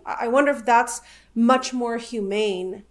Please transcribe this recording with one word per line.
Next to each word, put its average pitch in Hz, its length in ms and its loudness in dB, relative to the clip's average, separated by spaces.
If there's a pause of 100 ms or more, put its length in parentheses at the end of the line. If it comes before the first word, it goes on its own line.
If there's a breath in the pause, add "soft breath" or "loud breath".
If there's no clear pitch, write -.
I, - 160 -6
I 233 60 -2
wonder 285 240 4
if 226 120 -8
that's 240 360 2 (340 soft breath)
much 254 380 2
more 240 260 -4
humane 202 920 -4